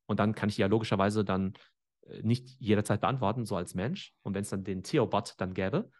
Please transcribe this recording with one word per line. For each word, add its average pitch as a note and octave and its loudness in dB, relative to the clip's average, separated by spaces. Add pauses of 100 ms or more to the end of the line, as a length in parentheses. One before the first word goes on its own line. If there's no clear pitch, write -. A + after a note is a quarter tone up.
Und G#2 0
dann G#2 4
kann G#2 0
ich G#2 -4
die - 0
ja G2 4
logischerweise G#2 2
dann, F#2+ 0 (540)
äh, - -14
nicht A#2+ 0 (100)
jederzeit G#2 2
beantworten, A#2 0
so G2+ -4
als F2 -4
Mensch. C3+ -4 (100)
Und G2 -4
wenn's G2+ -4
dann G2 -4
den F#2+ -6
Theo-Bot G#2 0
dann F#2 -4
gäbe, G2+ -2